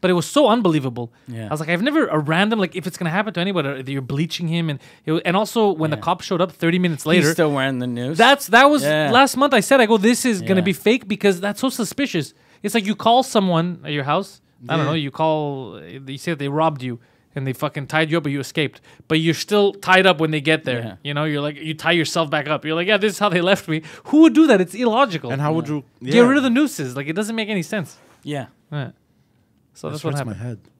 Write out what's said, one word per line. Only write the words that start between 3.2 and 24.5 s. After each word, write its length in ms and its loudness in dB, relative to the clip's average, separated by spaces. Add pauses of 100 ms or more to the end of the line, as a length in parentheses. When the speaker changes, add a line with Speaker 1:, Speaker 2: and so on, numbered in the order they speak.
Speaker 1:
to 60 -6
anybody, 520 -4
you're 100 -4
bleaching 480 -4
him." 200 -2
And 100 -6 (260)
it 80 -4
wa-, 120 0
and 120 0
also, 340 2
when 180 -2
the 80 -2
Speaker 2:
Yeah. 40 -10
Speaker 1:
cops 240 -2
showed 160 -2
up 100 0
thirty 260 0
minutes 260 0
Speaker 2:
He's 40 -4
Speaker 1:
later, 240 4
Speaker 2:
still 200 2
wearing 280 -2
the 80 -6
noose. 300 -6
Speaker 1:
that's, 300 4
that 220 6
was 140 2
Speaker 2:
Yeah. 280 2
Speaker 1:
last 260 4
month. 180 2
I 60 4
said, 200 4
I 60 6
go, 100 4
"This 280 2
is 160 0
gonna 180 0
Speaker 2:
Yeah. 60 0
Speaker 1:
be 80 2
fake 340 0
because 320 0
that's 220 -6
so 80 0
suspicious." 640 -4 (280)
It's 140 -6
like 100 0
you 100 -2
call 280 2
someone 600 0
at 60 -8
your 120 -4
house. 380 -4 (260)
I 80 -2
don't 100 0
Speaker 3:
Yeah. 60 0
Speaker 1:
know. 60 -2
You 120 -4
call, 720 -4 (260)
you 120 -12
say 180 -6
they 140 -6
robbed 340 0
you 160 -6 (340)
and 140 -6
they 60 -2
fucking 340 -6
tied 240 0
you 60 0
up, 60 -2
but 80 -4
you 80 -4
escaped. 420 -6 (260)
But 120 2
you're 160 0
still 380 0
tied 320 4
up 140 4
when 100 0
they 120 -2
get 220 0
there. 160 -4
Speaker 2:
Yeah. 240 -10
Speaker 1:
You 120 -6
know, 80 -2
you're 180 -2
like, 140 -6
you 200 -10
tie 180 -2
yourself 360 0
back 180 -2
up. 180 -4
You're 100 -2
like, 120 -2
"Yeah, 100 2
this 160 0
is 60 -12
how 100 2
they 120 0
left 260 0
me." 140 -4 (240)
Who 160 6
would 140 8
do 100 8
that? 160 6